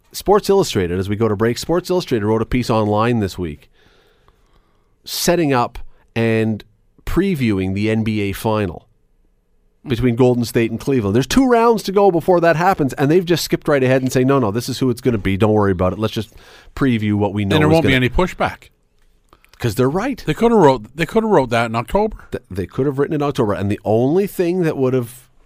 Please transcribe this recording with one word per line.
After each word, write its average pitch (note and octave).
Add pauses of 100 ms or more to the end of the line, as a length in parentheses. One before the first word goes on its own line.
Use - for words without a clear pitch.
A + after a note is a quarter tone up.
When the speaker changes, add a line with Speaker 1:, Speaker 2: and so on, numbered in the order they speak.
(120)
Speaker 1:
Sports -
Illustrated, G2
as G2
we G#2
go A2
to G#2
break, A2+
Sports E3+
Illustrated C#3+
wrote A2
a G#2+
piece B2+
online A2
this G2
week D#2 (1300)
setting E3+
up A#2+ (360)
and A2 (420)
previewing A#2+
the G#2
N A2
B G#2+
A G2+
final G#2+ (1000)
between A#2+
Golden A#2+
State A#2
and A2+
Cleveland. A2+
There's B2+
two C4+
rounds A#3
to -
go G3+
before F3
that E3
happens, D#3+
and C#3
they've F3+
just E3
skipped -
right C#3+
ahead C3
and B2+
say, C3
"No, C3+
no, A2
this A#2+
is B2+
who C3
it's A#2+
gonna A#2+
be. F#2+
Don't G#2+
worry G2+
about F#2
it. F#2
Let's A2
just A2 (420)
preview G#2+
what G2+
we G#2
know G2
Speaker 2:
And D3+
there D3+
Speaker 1:
is D#3+
Speaker 2:
won't D#3+
be C#3
Speaker 1:
gonna" B2+
Speaker 2:
any A#2+
pushback. - (920)
Speaker 1:
'Cause A2
they're B2+
right. G#3
Speaker 2:
They D#3
coulda A#3
wrote, C3+
they D#3+
coulda A3
wrote D3
that A#2
in A2+
October. G3+
Speaker 1:
Th-, -
they F2+
could -
have C#3
written D3
in C#3+
October, C#3
and G2+
the G#2
only C3+
thing F3+
that D#3+
would B2+
have B2 (160)